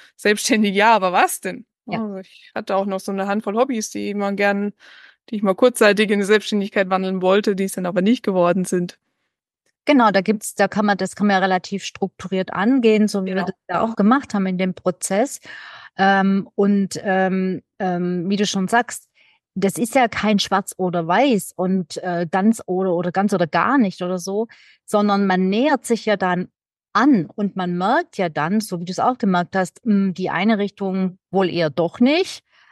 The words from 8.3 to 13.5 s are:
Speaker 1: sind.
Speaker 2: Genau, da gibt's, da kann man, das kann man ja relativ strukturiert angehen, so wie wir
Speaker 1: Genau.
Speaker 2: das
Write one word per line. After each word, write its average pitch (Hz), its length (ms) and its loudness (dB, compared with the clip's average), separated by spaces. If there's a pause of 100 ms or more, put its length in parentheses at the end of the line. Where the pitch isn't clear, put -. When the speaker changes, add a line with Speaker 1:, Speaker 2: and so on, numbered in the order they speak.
Speaker 1:
sind. 180 340 -4 (880)
Speaker 2:
Genau, 247 240 6
da 196 100 2
gibt's, 214 360 -2
da 196 100 4
kann 208 180 -2
man, 202 140 2
das 190 160 -6
kann 208 140 0
man 202 60 4
ja 190 60 2
relativ 185 440 -2
strukturiert - 680 -6
angehen, 214 540 4
so 202 160 -2
wie 185 60 -4
wir 185 80 -6
Speaker 1:
Genau. 190 100 -2
Speaker 2:
das 180 80 -6 (160)